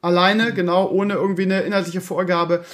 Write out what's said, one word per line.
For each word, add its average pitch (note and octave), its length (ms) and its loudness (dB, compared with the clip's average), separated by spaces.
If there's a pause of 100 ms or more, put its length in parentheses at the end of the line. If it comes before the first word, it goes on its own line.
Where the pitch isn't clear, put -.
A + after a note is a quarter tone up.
Alleine, F#3+ 480 2
genau, F3+ 360 0
ohne G3+ 260 0
irgendwie F#3 300 0
eine F#3+ 160 0
inhaltliche F3+ 400 -2
Vorgabe. F3 720 -2